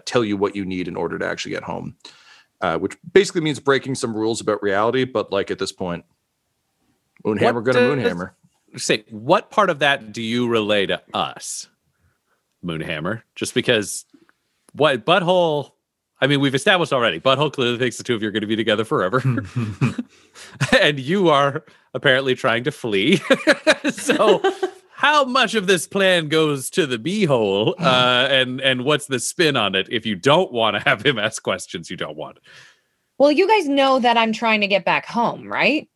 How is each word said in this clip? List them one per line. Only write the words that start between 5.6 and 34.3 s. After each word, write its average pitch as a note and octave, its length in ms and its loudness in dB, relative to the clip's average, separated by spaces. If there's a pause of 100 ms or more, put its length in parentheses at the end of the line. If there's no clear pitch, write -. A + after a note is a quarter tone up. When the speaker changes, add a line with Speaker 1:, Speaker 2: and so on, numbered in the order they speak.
Speaker 1:
point, F2 320 -8 (1200)
Moonhammer A2 300 2
Speaker 2:
What A3 120 -6
Speaker 1:
gonna A#3+ 360 2
Speaker 2:
does A#3+ 120 0
Speaker 1:
Moonhammer. F3 180 -8 (460)
Speaker 2:
Say, B2 340 -2
what B2 400 0
part G3+ 180 2
of D#3+ 80 -2
that C#3 340 0
do A#2 120 -8
you A#2+ 240 -2
relay G#2 400 2
to F2 120 -2 (140)
us, - 540 -6 (1000)
Moonhammer? E2 560 -6 (140)
Just - 180 -6
because A#2 520 0 (680)
what C3+ 320 2
Butthole, E3+ 680 2 (460)
I C3 60 2
mean, C#3+ 140 4
we've C#3 160 2
established F3+ 380 2
already, A2+ 260 0
Butthole C3+ 340 2
clearly A#2+ 240 0
thinks A#2+ 200 -2
the A#2+ 60 -12
two A#2+ 120 0
of G#2 80 -4
you A2 60 0
are - 20 -4
gonna G#2 160 -2
be A2 80 0
together G#2+ 280 0
forever. A2 400 0
<laughs> A#2 800 -2
Speaker 3:
<laughs> - 800 -2
Speaker 2:
And D3+ 180 2
you E3+ 300 2
are C#3+ 340 2 (300)
apparently C3+ 400 2
trying A#2+ 300 0
to C#3+ 80 -4
flee. B2 540 0
<laughs> - 680 2
So - 500 2 (300)
Speaker 4:
<laughs> - 200 -20
Speaker 2:
how D4 320 2
much B3 320 0
of G3 120 -2
this F#3 200 2
plan F#3 400 2
goes D3+ 440 0
to F3+ 160 0
the B2 100 -2
beehole, A#2+ 840 0
uh, B2+ 500 2
and, C3 300 0
and C3 240 0
what's D3 220 0
the C3 140 -4
spin D3+ 360 0
on G#2 200 0
it F#2+ 160 -2
if A#2 140 -4
you G#2+ 100 -2
don't C#3+ 360 2
wanna A2+ 300 0
have A#2 240 0
him C3+ 140 2
ask G#2+ 240 -4
questions F#2 460 -6
you F#2+ 60 -12
don't D2+ 220 -10
want? D2 220 -14 (800)
Speaker 5:
Well, C#4+ 140 6
you E4 160 2
guys G#4 220 2
know C4+ 300 2
that A#3 180 2
I'm A3+ 160 2